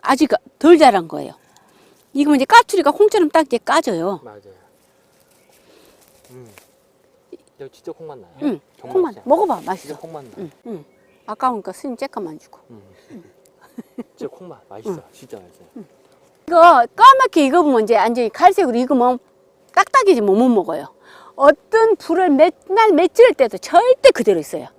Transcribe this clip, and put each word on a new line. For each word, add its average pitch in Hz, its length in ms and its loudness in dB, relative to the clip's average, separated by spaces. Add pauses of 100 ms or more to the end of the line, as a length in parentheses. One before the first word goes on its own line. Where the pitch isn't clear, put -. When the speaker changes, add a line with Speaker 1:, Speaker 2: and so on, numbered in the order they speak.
Speaker 1:
아직 269 280 -2 (280)
덜 330 200 4
자란 190 300 2
거예요. 147 240 -14 (800)
익으면 285 240 0
이제 262 80 0
까투리가 403 460 2
콩처럼 403 400 0
딱 320 160 0
이제 233 120 -6
까져요. 196 640 -4
Speaker 2:
맞아요. 104 160 -20 (1900)
음. 123 200 -20 (800)
이거 - 400 -20
진짜 - 220 -20
콩맛 151 260 -20
나요? 95 140 -20 (100)
Speaker 1:
응, 240 180 -6 (180)
Speaker 2:
정말 - 160 -20
Speaker 1:
콩맛. 339 200 -4
Speaker 2:
진짜. - 140 -18
Speaker 1:
먹어봐, 311 360 -2
맛있어. 180 240 -12
Speaker 2:
진짜 147 120 -16
콩맛 160 240 -20
나. 117 140 -20
Speaker 1:
응, 175 120 -16 (160)
응. 196 180 -18 (420)
아까우니까 214 460 -8
스님 247 240 -14
쬐깐만 185 440 -14
주고. - 180 -20 (120)
Speaker 2:
음. 110 120 -20 (1300)
진짜 - 180 -16
콩맛 170 340 -20
맛있어. 107 260 -16
Speaker 1:
응. 156 80 -18 (100)
Speaker 2:
진짜 120 260 -20
맛있어. 87 220 -20 (160)
Speaker 1:
응. 208 100 -20 (640)
이거 330 380 4 (100)
까맣게 508 500 4
익으면 269 380 0
이제 226 120 0
완전히 233 340 -2
갈색으로 349 460 0
익으면 247 420 -2 (540)
딱딱해지면 233 640 0
못 247 120 2
먹어요. 208 440 -4 (440)
어떤 427 600 2
풀을 359 340 -2
맨날 370 600 0
맺질 370 420 4
때도 233 240 -4
절대 494 520 2
그대로 196 300 -2
있어요. 147 260 -14 (120)